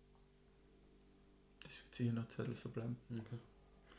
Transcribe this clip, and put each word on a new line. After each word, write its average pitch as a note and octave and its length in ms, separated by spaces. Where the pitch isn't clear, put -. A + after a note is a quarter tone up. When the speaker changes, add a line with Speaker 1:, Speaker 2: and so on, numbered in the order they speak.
Speaker 1:
das - 180
wird - 120
sicher A#2 180
noch A#2 100
eine A#2+ 60
Zeit - 200
lang A#2+ 80
so - 120
bleiben. A#2+ 280
Speaker 2:
Okay. A#2 260